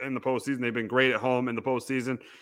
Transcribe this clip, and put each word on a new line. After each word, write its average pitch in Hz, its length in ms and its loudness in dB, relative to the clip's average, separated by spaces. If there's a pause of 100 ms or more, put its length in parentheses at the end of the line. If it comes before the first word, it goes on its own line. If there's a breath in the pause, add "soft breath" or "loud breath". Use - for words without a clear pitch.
in 135 120 -6
the 120 80 -4
postseason. 131 400 -2
They've 120 120 0
been 113 140 -2
great 131 240 4
at 107 80 0
home 123 300 2
in 117 60 -4
the 113 60 -4
postseason, 127 560 -2 (240 loud breath)